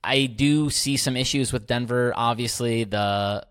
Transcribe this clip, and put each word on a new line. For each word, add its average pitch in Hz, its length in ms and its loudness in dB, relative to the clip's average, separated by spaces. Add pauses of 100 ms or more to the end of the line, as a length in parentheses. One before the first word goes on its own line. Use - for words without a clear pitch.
I 135 220 2
do 143 440 2
see 139 260 0
some 127 200 0
issues 131 360 0
with 120 140 -4
Denver. 120 480 0
Obviously, 117 720 0
the 101 680 -2